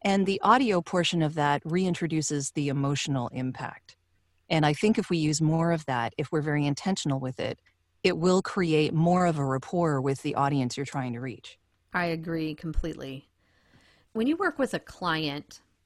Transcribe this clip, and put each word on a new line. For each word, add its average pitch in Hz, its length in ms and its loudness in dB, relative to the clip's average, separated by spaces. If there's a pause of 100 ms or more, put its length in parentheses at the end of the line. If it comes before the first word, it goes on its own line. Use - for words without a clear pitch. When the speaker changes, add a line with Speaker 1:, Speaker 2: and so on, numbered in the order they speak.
Speaker 1:
And 196 240 2
the 196 160 0
audio 214 400 4
portion 170 400 0
of 151 140 0
that 143 280 2
reintroduces 160 920 -2
the 143 140 -2
emotional 139 640 -2
impact. - 640 -8 (540)
And 156 160 4
I 147 80 4
think 214 240 2
if 202 120 -2
we 175 80 2
use 156 240 2
more 165 300 2
of 160 140 -2
that, 120 320 -2
if - 160 -4
we're 156 80 0
very 147 240 0
intentional 143 560 -2
with 131 180 -6
it, - 220 -6 (420)
it 180 140 2
will 185 240 4
create 156 520 2
more 175 320 4
of 165 120 2
a 139 80 0
rapport 139 560 0
with 139 200 -2
the 147 140 -4
audience 139 400 0
you're 143 100 -6
trying 131 280 -6
to 120 80 -8
reach. - 360 -12 (360)
Speaker 2:
I 175 140 -2
agree 165 480 -4
completely. 147 720 -6 (840)
When 220 120 0
you 311 120 2
work 359 200 -2
with 254 160 0
a 180 60 -4
client, 156 800 -6 (240)